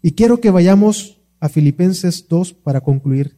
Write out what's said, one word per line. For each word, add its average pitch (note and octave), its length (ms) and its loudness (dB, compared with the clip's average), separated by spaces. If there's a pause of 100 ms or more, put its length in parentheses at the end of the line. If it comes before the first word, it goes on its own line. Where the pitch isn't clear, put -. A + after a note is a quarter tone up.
Y D#3+ 120 -2
quiero A#3 280 0
que A#3 100 2
vayamos G3 680 2 (220)
a D#3 80 -4
Filipenses E3+ 800 -2
dos F3+ 260 -4
para C3+ 280 -6
concluir, C#3 560 -4